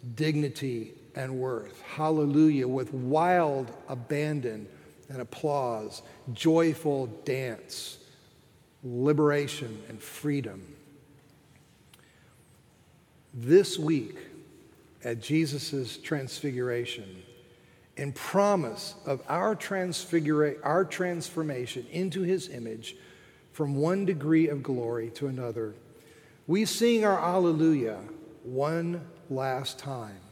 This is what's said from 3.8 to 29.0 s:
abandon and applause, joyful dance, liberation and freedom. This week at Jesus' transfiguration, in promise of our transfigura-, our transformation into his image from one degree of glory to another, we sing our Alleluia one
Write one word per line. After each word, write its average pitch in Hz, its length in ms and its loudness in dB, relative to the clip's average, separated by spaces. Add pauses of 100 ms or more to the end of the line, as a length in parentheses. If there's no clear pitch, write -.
abandon 127 800 -4 (400)
and 131 140 -10
applause, 120 800 -4 (320)
joyful 156 720 4 (180)
dance, 127 760 -6 (880)
liberation 139 1040 2
and 110 140 -14
freedom. 113 640 -4 (2750)
This 139 460 4
week 151 400 -2 (840)
at 117 180 -6
Jesus' 139 760 -2
transfiguration, 123 1300 -4 (760)
in 139 160 -4
promise 185 840 0 (120)
of 139 220 -2
our 190 260 0
transfigura-, 156 1080 0
our 165 220 4
transformation 151 1080 -4
into 185 300 -2
his 180 260 0
image 113 480 -10 (560)
from 143 240 -2
one 180 280 2
degree 160 440 4
of 143 140 -2
glory 120 480 -2
to 143 180 -4
another, 117 460 -4 (720)
we 196 180 4
sing 233 400 4
our 196 140 6
Alleluia 160 800 4 (460)
one 160 600 -2 (240)